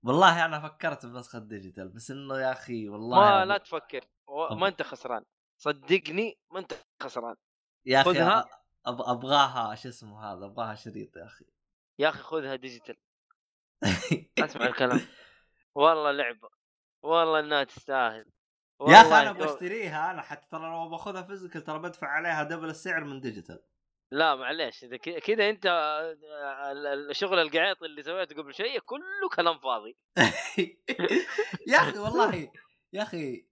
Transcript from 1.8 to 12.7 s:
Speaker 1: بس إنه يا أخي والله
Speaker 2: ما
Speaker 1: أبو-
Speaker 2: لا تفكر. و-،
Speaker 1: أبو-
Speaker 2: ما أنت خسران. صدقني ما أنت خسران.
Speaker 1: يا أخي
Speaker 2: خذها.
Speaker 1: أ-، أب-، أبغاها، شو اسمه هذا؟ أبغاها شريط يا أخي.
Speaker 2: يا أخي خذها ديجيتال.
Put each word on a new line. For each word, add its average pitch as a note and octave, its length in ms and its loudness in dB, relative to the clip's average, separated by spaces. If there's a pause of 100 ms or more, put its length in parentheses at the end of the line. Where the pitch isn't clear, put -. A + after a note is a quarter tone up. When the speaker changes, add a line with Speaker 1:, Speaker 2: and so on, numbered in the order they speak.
Speaker 1:
بس A2+ 220 -16
إنه C3+ 260 -8
يا C3 140 0
أخي A#2 380 -8
والله A2+ 280 0
Speaker 2:
ما G3 260 8
Speaker 1:
أبو- F#3 40 -2
Speaker 2:
لا G3+ 100 0
تفكر. D#3 440 -10 (260)
و-، D3 200 -6
Speaker 1:
أبو- A2 60 -6
Speaker 2:
ما F3+ 140 0
أنت F#3 140 -4
خسران. B2 420 -10 (380)
صدقني D#3 800 -2 (120)
ما F3 80 -10
أنت - 140 -14 (300)
خسران. A#2 320 -10 (500)
Speaker 1:
يا C3 160 6
أخي F3+ 120 6
Speaker 2:
خذها. F3+ 280 4
Speaker 1:
أ-، - 60 -8 (400)
أب-، B2 140 -6
أبغاها، B2 760 0
شو B2+ 140 -14
اسمه G#2+ 340 -20
هذا؟ G2 220 -12
أبغاها A2 300 -8
شريط G#2+ 420 -14
يا E2 80 -18
أخي. - 200 -20 (540)
Speaker 2:
يا D3 100 4
أخي D3+ 100 -10
خذها C#3 360 -8
ديجيتال. B2+ 400 -16 (880)